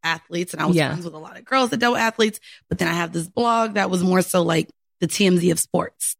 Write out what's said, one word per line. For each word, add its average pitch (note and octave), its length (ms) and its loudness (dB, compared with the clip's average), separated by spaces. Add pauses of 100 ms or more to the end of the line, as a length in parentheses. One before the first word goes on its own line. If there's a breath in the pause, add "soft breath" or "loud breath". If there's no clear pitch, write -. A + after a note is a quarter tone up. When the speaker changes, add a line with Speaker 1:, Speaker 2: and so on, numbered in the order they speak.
Speaker 1:
athletes E3+ 500 -6
and D#3 80 -8
I D#3 40 0
was F3 100 4
Speaker 2:
Yeah. D3+ 140 2
Speaker 1:
friends E3 160 -6
with E3 80 -12
a D#3 60 -18
lot - 180 -18
of - 80 -20
girls C4 260 2
that C#4+ 60 -2
dealt A#3+ 160 2
with A3 80 0
athletes. A3 380 0 (300 loud breath)
But F3 100 -4
then E3+ 80 0
I E3 60 0
have E3+ 200 -2
this E3 140 -4
blog A3+ 480 0
that G3 160 0
was F3+ 120 0
more F#3 200 4
so, F3+ 200 0
like, E3 240 0 (320)
the F3 80 0
T G3 200 0
M F3+ 100 4
Z F3 140 2
of E3 80 0
sports, - 600 -4